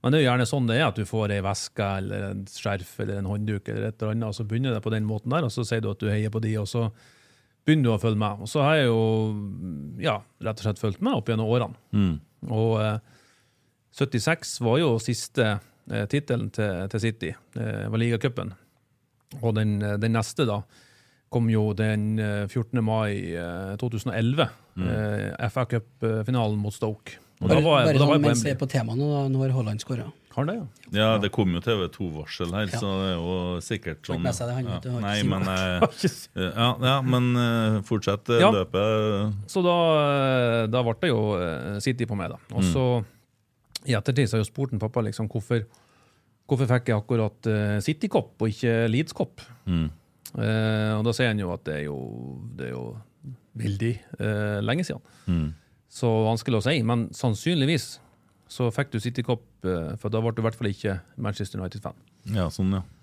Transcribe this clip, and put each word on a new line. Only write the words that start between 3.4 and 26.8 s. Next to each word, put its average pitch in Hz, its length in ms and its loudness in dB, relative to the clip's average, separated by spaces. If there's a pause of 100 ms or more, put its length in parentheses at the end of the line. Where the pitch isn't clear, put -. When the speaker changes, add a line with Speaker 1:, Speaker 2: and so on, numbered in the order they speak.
Speaker 1:
eller 107 180 -4
et 107 140 -8
eller 110 140 -2
annet, 113 120 -2
og 104 60 -6
så 113 140 -6
begynner 120 260 0
det 107 80 -2
på 110 80 -4
den 107 160 0
måten 107 240 -4
der, 160 160 2
og 107 60 -2
så 123 120 -4
sier 110 180 0
du 104 100 -2
at 98 80 -6
du 107 100 0
heier 107 240 2
på 110 80 -2
de, 110 160 0
og 104 100 -2
så 117 200 0 (800)
begynner 151 160 6
du 120 100 6
å 101 80 2
følge 110 160 2
med. 104 240 -2
Og 107 80 -10
så 147 160 2
har 156 140 6
jeg 131 80 4
jo, 113 140 4 (1000)
ja, 135 160 0 (260)
rett 110 160 -4
og - 80 -10
slett 104 160 -2
fulgt 104 200 -2
med 254 120 0
opp 113 160 -2
gjennom 110 160 0
årene. 117 300 0 (180)
Speaker 2:
Mm. 95 220 4 (340)
Speaker 1:
Og, 110 320 2
eh, 107 160 0 (1000)
syttiseks 143 680 0
var 120 200 4
jo 131 180 2
siste, 110 600 0 (320)
eh, 107 160 -2
titelen 120 440 -2
til, 98 380 -2
til 110 100 -2
City, 110 340 -2 (220)
eh, 107 360 -4
var 110 100 0
ligacupen. 117 520 -2 (800)
Og 117 240 -2
den, 107 280 2
eh, 104 140 -2
den 113 200 0
neste 113 300 0
da, 104 140 -2 (680)
kom 117 180 2
jo 107 240 2
den, 107 460 0
eh, 104 280 -2
fjortende 117 360 -2
mai, 104 520 0
eh, 87 420 -6
tolvte 113 320 -4
mai, 117 400 0 (280)
eh, 107 600 -2
F 113 180 -4
A 127 80 0
Cup-finalen 110 920 -2
mot 104 160 -4
Stoke. - 460 -6 (220)